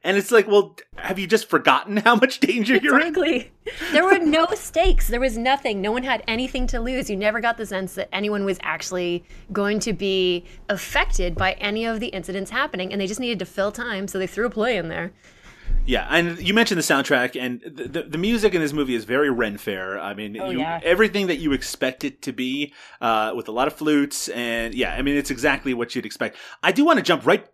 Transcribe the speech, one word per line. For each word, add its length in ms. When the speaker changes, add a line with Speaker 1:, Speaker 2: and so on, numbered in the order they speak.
Speaker 1:
and 120
it's 140
like, 160
well, 300
have 200
you 80
just 240
forgotten 460
how 180
much 240
danger 380
you're 240
in? 80
Speaker 2:
Exactly. 420
There 140
were 160
no 340
stakes. 540
There 100
was 180
nothing. 440
No 100
one 140
had 240
anything 400
to 120
lose. 300
You 60
never 240
got 160
the 100
sense 300
that 160
anyone 320
was 180
actually 600
going 280
to 120
be 520
affected 680
by 200
any 320
of 120
the 100
incidents 440
happening, 400
and 80
they 80
just 100
needed 220
to 60
fill 260
time, 340
so 140
they 80
threw 180
a 40
play 260
in 120
there. 220
Speaker 1:
Yeah, 240
and 280
you 160
mentioned 240
the 40
soundtrack, 580
and 200
the, 280
the, 160
the 140
music 360
in 80
this 100
movie 220
is 100
very 260
Ren 280
Fair. 420
I 140
mean, 260
Speaker 2:
Oh, 100
Speaker 1:
you, 100
Speaker 2:
yeah. 220
Speaker 1:
everything 440
that 100
you 160
expect 520
it 180
to 100
be, 400
uh, 340
with 120
a 40
lot 160
of 60
flutes, 540
and 460
yeah, 200
I 80
mean, 140
it's 140
exactly 440
what 200
you'd 120
expect. 300
I 100
do 140
wanna 160
jump 240
right 280